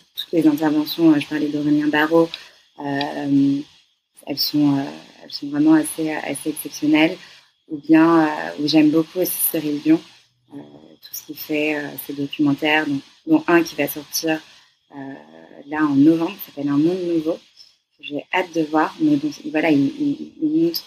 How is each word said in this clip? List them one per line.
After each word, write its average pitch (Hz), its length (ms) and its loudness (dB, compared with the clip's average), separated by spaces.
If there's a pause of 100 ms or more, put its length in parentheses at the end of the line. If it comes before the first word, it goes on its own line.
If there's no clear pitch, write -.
(160)
toutes - 160 -10
les 160 140 2
interventions, 151 680 2
euh, 147 80 4
je 143 60 -6
parlais 151 220 -4
d'Aurélien 147 400 0
Barraud, 156 420 2 (560)
euh, 139 720 0 (720)
elles 143 100 -8
sont, 143 400 2
euh, 139 60 -4 (400)
elles - 80 -20
sont - 160 -12
vraiment 151 260 4
assez, 156 400 0
assez 147 380 -8
exceptionnelles. 156 640 0 (520)
Ou 151 100 -10
bien, 160 480 4
euh, - 20 0 (300)
où 147 80 -2
j'aime 151 240 4
beaucoup 160 300 0
aussi 175 100 -2 (180)
Cyril 151 320 -4
Dion, 160 180 -6 (540)
euh, 143 40 -18 (440)
tout - 120 -20
ce - 100 -16
qu'il 147 140 -16
fait, 151 400 -4
euh, 147 100 -8 (180)
ses 147 80 -10
documentaires, 147 720 0
dont, 143 140 -2 (260)
dont 156 220 2
un 170 160 4
qui - 120 -10
va 143 120 -2
sortir, 156 520 -6 (560)
euh, 135 180 -12 (520)
là 151 180 -4
en 143 120 2
novembre, 165 420 4
qui - 140 -20
s'appelle 143 180 -6
Un 143 80 0
monde 175 300 2
nouveau, 165 320 -2 (580)
que 147 60 -20
j'ai 143 300 -10
hâte 180 200 -2
de 160 100 0
voir. 156 360 -2
Mais 151 160 2
bon, 147 140 -2 (220)
voilà, 156 200 0
il, 139 140 4 (140)
il, 143 420 -4
il 156 240 0
montre, 165 220 -4